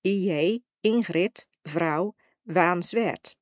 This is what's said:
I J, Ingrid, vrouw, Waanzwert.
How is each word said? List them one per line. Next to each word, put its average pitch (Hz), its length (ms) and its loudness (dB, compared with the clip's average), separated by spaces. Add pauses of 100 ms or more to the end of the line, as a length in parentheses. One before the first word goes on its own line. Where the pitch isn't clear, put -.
I 190 100 -2
J, 190 520 0 (180)
Ingrid, 214 640 0 (160)
vrouw, 165 520 -2 (280)
Waanzwert. 175 1000 0